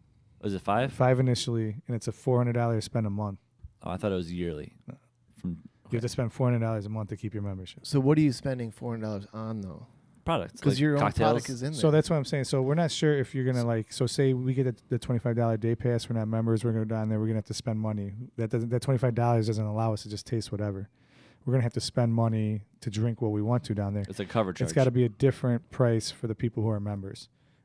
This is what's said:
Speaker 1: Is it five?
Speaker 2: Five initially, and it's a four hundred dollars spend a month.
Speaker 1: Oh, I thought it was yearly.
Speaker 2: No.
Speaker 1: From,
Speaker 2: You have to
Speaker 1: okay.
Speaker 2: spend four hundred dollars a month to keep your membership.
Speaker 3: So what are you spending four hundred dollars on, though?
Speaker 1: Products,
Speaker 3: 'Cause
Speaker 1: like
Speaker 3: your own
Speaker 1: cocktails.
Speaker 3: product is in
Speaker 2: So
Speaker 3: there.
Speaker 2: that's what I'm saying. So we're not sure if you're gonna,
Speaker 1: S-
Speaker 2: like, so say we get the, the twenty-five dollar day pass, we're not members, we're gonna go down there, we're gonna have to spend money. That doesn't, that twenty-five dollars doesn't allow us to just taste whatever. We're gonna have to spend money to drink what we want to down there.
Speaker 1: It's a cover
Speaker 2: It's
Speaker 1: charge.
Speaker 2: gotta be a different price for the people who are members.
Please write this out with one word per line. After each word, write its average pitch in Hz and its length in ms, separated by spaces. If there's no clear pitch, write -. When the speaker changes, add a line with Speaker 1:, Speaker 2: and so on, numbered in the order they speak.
Speaker 1:
Is 101 100
it 92 80
five? 120 320
Speaker 2:
Five 127 260
initially, 117 680
and 120 80
it's 113 120
a 113 40
four 127 260
hundred 120 160
dollars 117 320
spend 113 200
a 104 60
month. 101 280
Speaker 1:
Oh, 80 80
I 92 60
thought 104 140
it 95 40
was 85 160
yearly. 85 420
Speaker 2:
No. - 80
Speaker 1:
From, 90 160
Speaker 2:
You 82 60
have - 80
to 120 60
Speaker 1:
okay. 117 100
Speaker 2:
spend 117 260
four 127 140
hundred 120 180
dollars 110 200
a 104 40
month 107 200
to 107 80
keep 107 160
your 104 100
membership. 95 420
Speaker 3:
So 143 140
what 143 180
are 156 40
you 147 100
spending 123 400
four 120 220
hundred 110 120
dollars 104 280
on, 110 280
though? 90 240
Speaker 1:
Products, 143 340
Speaker 3:
'Cause 139 140
Speaker 1:
like 127 80
Speaker 3:
your 147 140
own 143 40
Speaker 1:
cocktails. 117 320
Speaker 3:
product 120 180
is 123 140
in 147 100
Speaker 2:
So 151 100
Speaker 3:
there. 160 160
Speaker 2:
that's - 100
what 165 80
I'm 135 80
saying. 139 200
So 135 160
we're 139 140
not 165 160
sure 151 260
if 127 160
you're 131 120
gonna, 127 140
Speaker 1:
S- 120 60
Speaker 2:
like, 113 280
so 131 140
say 135 260
we 127 200
get 131 120
the, 120 100
the 120 100
twenty-five 120 380
dollar 113 200
day 117 160
pass, 120 360
we're 117 80
not 110 100
members, 113 380
we're 113 80
gonna 110 120
go 110 100
down 110 120
there, 110 120
we're 110 80
gonna 113 100
have 107 80
to - 80
spend 110 260
money. 104 320
That 113 140
doesn't, 120 200
that 120 120
twenty-five 131 340
dollars 117 320
doesn't 110 180
allow 110 280
us 104 100
to 104 60
just 104 180
taste 113 240
whatever. 101 380
We're 123 80
gonna 131 100
have 117 120
to - 40
spend 117 340
money 110 500
to - 80
drink 110 320
what 110 100
we 104 100
want 120 240
to 110 100
down 101 180
there. 104 160
Speaker 1:
It's 95 100
a 98 60
cover 104 240
Speaker 2:
It's 87 100
Speaker 1:
charge. 127 140
Speaker 2:
gotta 131 180
be 123 140
a 117 40
different 123 600
price 117 420
for - 160
the 110 80
people 117 260
who 110 80
are 104 120
members. 101 480